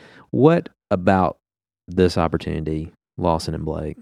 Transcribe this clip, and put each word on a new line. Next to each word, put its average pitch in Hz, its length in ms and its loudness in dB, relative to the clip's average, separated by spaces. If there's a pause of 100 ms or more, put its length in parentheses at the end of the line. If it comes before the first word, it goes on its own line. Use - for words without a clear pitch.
(300)
What 165 380 4 (240)
about 92 460 2 (480)
this 90 320 2
opportunity, 80 720 -4 (260)
Lawson 82 380 -2
and 76 100 -8
Blake? 78 380 -8